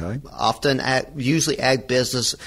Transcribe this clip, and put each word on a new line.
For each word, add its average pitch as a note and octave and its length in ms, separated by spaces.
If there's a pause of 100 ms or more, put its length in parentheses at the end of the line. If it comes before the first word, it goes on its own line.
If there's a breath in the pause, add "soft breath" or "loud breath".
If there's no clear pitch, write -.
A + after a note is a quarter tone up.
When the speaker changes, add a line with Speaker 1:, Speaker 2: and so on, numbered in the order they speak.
Speaker 1:
Okay. F#2+ 180 (140)
Speaker 2:
often B2+ 480
ag, C3 360
usually C#3+ 440
ag C3 260
business. B2 460 (140 loud breath)